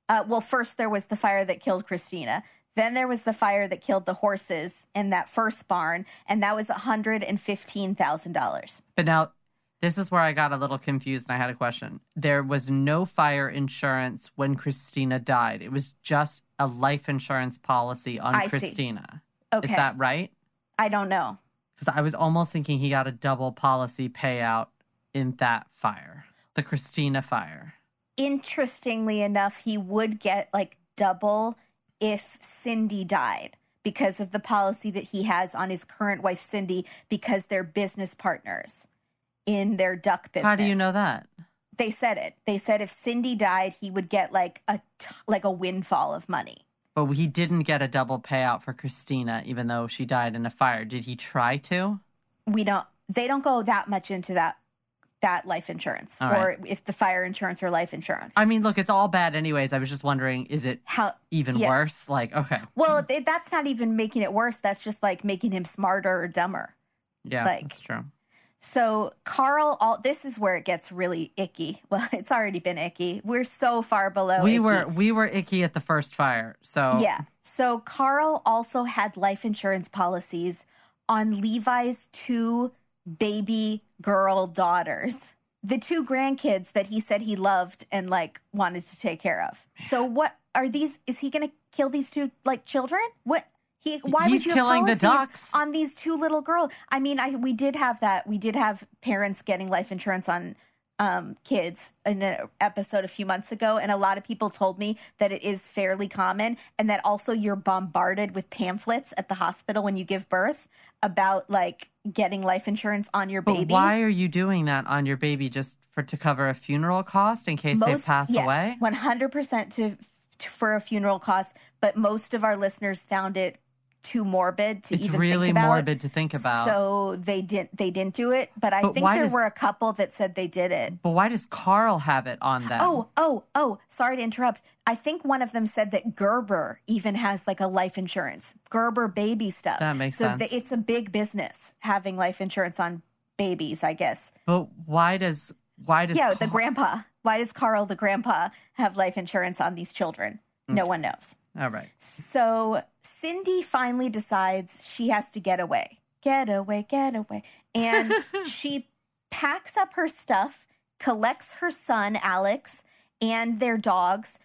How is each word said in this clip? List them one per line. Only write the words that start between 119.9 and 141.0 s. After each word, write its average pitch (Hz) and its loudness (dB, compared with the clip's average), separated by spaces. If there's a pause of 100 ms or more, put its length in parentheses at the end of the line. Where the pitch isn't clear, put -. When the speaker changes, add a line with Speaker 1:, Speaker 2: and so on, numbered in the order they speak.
Speaker 1:
to, - -12
for 214 0
a 214 0
funeral 202 0
cost, 190 0 (240)
but 208 2
most 214 0
of 220 -2
our 214 4
listeners 196 -2
found 190 -2
it 190 -2 (460)
too 226 -2
morbid 196 0
to - -4
Speaker 2:
It's 175 0
Speaker 1:
even 160 2
Speaker 2:
really 175 4
Speaker 1:
think 170 4
about. 165 6
Speaker 2:
morbid 151 2
to 143 -6
think 156 -2
about. 120 0
Speaker 1:
So 196 2
they 185 -2
didn't, 185 -4
they 190 0
didn't 190 -2
do 240 0
it, 262 2
but 208 4
I 196 4
Speaker 2:
But 202 4
Speaker 1:
think 180 2
Speaker 2:
why 196 8
Speaker 1:
there - 4
Speaker 2:
does 208 2
Speaker 1:
were 240 4
a 208 2
couple 214 0
that 190 -2
said 190 -2
they 185 -2
did 180 0
it. 175 -4
Speaker 2:
But 175 2
why 180 6
does 233 -4
Carl 202 4
have 135 2
it 123 -6
on 127 0
them? 120 0
Speaker 1:
Oh, 311 2
oh, 302 2 (120)
oh, 262 2 (100)
sorry 254 0
to 247 -4
interrupt. 233 -2 (240)
I 233 2
think 311 -4
one 269 2
of 226 -2
them 226 0
said 214 -2
that 202 -2
Gerber 202 0
even 208 0
has, 202 -2
like, 190 -2
a 190 4
life 185 0
insurance, 170 -6 (160)
Gerber 226 2
baby 208 0
stuff. - -4
Speaker 2:
That 151 0
makes 135 -2
Speaker 1:
So 233 0
Speaker 2:
sense. 123 0
Speaker 1:
th-, 220 -4
it's 240 -4
a 240 0
big 226 -2